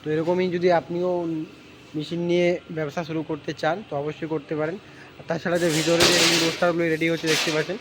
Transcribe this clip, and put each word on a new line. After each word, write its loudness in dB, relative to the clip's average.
তো -12
এরকমই 0
যদি 2
আপনিও -2
মেশিন -4
নিয়ে 4
ব্যবসা -4
শুরু -4
করতে -6
চান, 0
তো -10
অবশ্যই -6
করতে -6
পারেন। -2
আর -20
তাছাড়া -2
যে 2
ভিতরে 4
যে 4
রিং 4
রোস্টারগুলো 0
রেডি 0
হচ্ছে, -2
দেখতে 0
পাচ্ছেন -2